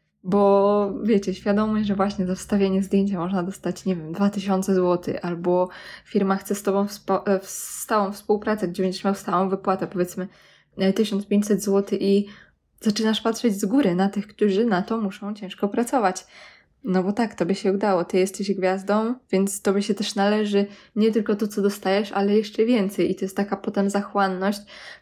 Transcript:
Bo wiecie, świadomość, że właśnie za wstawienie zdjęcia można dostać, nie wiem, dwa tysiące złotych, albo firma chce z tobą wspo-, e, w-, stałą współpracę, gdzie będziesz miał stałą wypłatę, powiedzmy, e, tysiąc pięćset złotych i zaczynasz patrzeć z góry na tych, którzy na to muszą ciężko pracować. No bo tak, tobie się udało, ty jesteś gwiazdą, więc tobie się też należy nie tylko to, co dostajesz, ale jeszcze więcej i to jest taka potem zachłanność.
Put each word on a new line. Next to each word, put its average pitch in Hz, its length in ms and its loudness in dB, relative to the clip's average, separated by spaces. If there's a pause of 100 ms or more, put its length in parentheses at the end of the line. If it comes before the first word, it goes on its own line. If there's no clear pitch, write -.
(240)
Bo 202 680 4 (100)
wiecie, 202 320 2
świadomość, 214 520 0
że 202 80 2
właśnie 196 320 0
za 185 80 -2
wstawienie 196 480 2
zdjęcia 196 360 2
można 180 240 -2
dostać, 180 420 -6
nie 185 120 0
wiem, 160 160 -8
dwa 202 180 2
tysiące 190 440 0
złotych, 180 500 0
albo 180 440 0 (360)
firma 196 320 0
chce 196 180 -4
z 202 80 -8
tobą 202 240 0
wspo-, - 400 -4
e, 196 120 2
w-, 190 120 -12
stałą - 640 -4
współpracę, 208 560 -2
gdzie 175 140 -4
będziesz 185 220 -4
miał 202 100 2
stałą 190 340 -2
wypłatę, 190 380 -2
powiedzmy, 185 420 -4 (480)
e, 190 160 2
tysiąc 208 340 0
pięćset 208 360 2
złotych 202 400 0
i 196 240 4 (540)
zaczynasz 220 400 0
patrzeć - 400 0
z - 40 -4
góry 208 300 2
na 190 140 2
tych, 196 180 -4
którzy 208 380 2
na 190 180 2
to 226 180 -4
muszą 202 340 -6
ciężko 202 340 -6
pracować. 214 580 0 (580)
No 185 180 2
bo 190 100 0
tak, 214 220 -2
tobie 180 200 0
się 190 180 0
udało, 196 320 2
ty 190 140 0
jesteś 190 340 0
gwiazdą, 196 640 0 (160)
więc 196 320 0
tobie 202 200 2
się 202 120 0
też 202 200 -6
należy 202 520 2 (300)
nie 214 160 4
tylko 214 240 0
to, 208 120 -2
co 202 140 -4
dostajesz, 202 500 0
ale 202 240 2
jeszcze 220 280 0
więcej 208 460 2
i 190 40 0
to 196 100 -8
jest 190 120 -6
taka 202 200 -2
potem 196 340 -2
zachłanność. 202 720 0 (420)